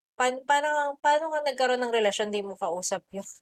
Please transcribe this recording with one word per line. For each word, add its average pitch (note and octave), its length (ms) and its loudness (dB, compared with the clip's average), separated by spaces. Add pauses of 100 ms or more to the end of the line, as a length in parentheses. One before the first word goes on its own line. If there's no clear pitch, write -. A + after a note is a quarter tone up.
(140)
Pan-, B3+ 280 -2
parang, C#4+ 560 2
paano D4+ 320 2
ka D4+ 120 0
nagkaroon B3+ 380 0
ng A#3+ 120 -2
relasyon, G#3 380 2
di G#3 120 -2
mo G3 120 -8
kausap F3+ 560 -4
yung G3 160 -10 (160)